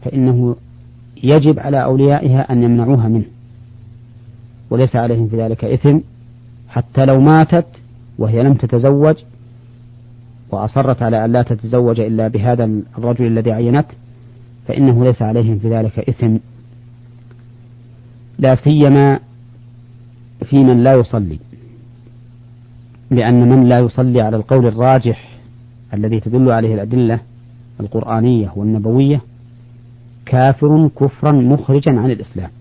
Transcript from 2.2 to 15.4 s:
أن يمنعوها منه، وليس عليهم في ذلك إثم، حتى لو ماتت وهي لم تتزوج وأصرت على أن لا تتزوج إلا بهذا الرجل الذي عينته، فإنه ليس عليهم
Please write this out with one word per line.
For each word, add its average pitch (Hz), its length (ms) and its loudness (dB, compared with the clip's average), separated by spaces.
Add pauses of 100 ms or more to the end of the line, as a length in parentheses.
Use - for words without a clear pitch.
أن 120 100 0
يمنعوها 120 460 0
منه، 110 180 -2 (1400)
وليس 123 260 0
عليهم 117 320 -2
في 110 80 -6
ذلك 113 280 -6
إثم، 135 340 0 (680)
حتى 131 360 -4
لو 135 160 4
ماتت 160 460 2 (520)
وهي 110 240 -2
لم 139 120 2
تتزوج 139 600 0 (1400)
وأصرت 120 500 -2
على 113 220 -2
أن 113 80 -2
لا 123 100 2
تتزوج 117 580 -2
إلا 110 280 -2
بهذا 117 360 -2 (340)
الرجل 120 280 -2
الذي 113 260 -2
عينته، 120 420 -2 (760)
فإنه 123 360 2
ليس 123 180 0
عليهم 110 360 -2